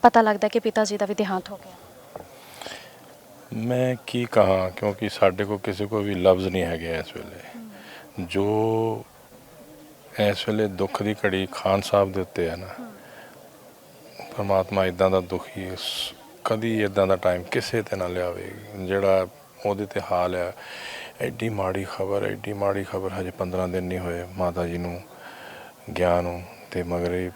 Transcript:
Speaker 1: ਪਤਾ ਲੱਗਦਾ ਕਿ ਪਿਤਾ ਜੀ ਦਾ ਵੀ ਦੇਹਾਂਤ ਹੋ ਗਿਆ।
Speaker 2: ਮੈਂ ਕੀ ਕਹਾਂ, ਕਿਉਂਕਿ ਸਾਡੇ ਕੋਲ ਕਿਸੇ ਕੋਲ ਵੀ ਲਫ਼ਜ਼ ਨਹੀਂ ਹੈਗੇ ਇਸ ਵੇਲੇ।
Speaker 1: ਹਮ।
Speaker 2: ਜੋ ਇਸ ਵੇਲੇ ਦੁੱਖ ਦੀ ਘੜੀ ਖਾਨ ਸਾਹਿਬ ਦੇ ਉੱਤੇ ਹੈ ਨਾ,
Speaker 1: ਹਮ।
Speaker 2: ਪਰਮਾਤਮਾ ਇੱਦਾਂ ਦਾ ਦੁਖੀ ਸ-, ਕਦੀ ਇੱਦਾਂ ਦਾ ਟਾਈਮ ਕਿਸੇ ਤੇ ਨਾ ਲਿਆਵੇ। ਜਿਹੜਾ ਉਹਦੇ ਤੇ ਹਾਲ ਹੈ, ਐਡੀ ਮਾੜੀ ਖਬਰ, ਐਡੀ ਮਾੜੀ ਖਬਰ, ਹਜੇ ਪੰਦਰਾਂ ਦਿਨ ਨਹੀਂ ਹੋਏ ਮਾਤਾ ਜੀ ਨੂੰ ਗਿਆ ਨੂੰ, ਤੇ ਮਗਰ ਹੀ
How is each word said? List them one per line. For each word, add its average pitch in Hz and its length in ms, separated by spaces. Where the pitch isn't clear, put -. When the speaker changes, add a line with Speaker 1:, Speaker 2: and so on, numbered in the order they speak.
Speaker 1:
ਪਤਾ 240 200
ਲੱਗਦਾ 214 260
ਕਿ 226 120
ਪਿਤਾ 214 260
ਜੀ 202 120
ਦਾ 202 80
ਵੀ 202 80
ਦੇਹਾਂਤ 190 360
ਹੋ 196 160
ਗਿਆ। 185 80
Speaker 2:
ਮੈਂ 123 420
ਕੀ 120 180
ਕਹਾਂ, 95 440
ਕਿਉਂਕਿ 101 400
ਸਾਡੇ 98 360
ਕੋਲ 104 120
ਕਿਸੇ 98 280
ਕੋਲ 104 180
ਵੀ 101 120
ਲਫ਼ਜ਼ 92 320
ਨਹੀਂ 90 160
ਹੈਗੇ 82 340
ਇਸ 80 200
ਵੇਲੇ। - 420
Speaker 1:
ਹਮ। - 100
Speaker 2:
ਜੋ 110 840
ਇਸ 104 300
ਵੇਲੇ 107 180
ਦੁੱਖ 98 360
ਦੀ 104 100
ਘੜੀ 95 380
ਖਾਨ 98 300
ਸਾਹਿਬ 98 300
ਦੇ 95 100
ਉੱਤੇ 90 280
ਹੈ 85 60
ਨਾ, 92 120
Speaker 1:
ਹਮ। 247 120
Speaker 2:
ਪਰਮਾਤਮਾ 98 480
ਇੱਦਾਂ 92 240
ਦਾ 95 100
ਦੁਖੀ 92 580
ਸ-, - 360
ਕਦੀ 110 380
ਇੱਦਾਂ 98 240
ਦਾ 95 80
ਟਾਈਮ 90 280
ਕਿਸੇ 120 380
ਤੇ 95 140
ਨਾ 92 120
ਲਿਆਵੇ। 90 440
ਜਿਹੜਾ 95 520
ਉਹਦੇ 101 200
ਤੇ 98 160
ਹਾਲ 90 240
ਹੈ, 87 180
ਐਡੀ 113 280
ਮਾੜੀ 98 340
ਖਬਰ, 98 400
ਐਡੀ 101 300
ਮਾੜੀ 98 300
ਖਬਰ, 95 300
ਹਜੇ 92 180
ਪੰਦਰਾਂ 92 360
ਦਿਨ 90 160
ਨਹੀਂ 90 160
ਹੋਏ 90 260
ਮਾਤਾ 87 300
ਜੀ 85 100
ਨੂੰ 87 240
ਗਿਆ 87 240
ਨੂੰ, 87 220
ਤੇ 90 120
ਮਗਰ 87 300
ਹੀ 90 220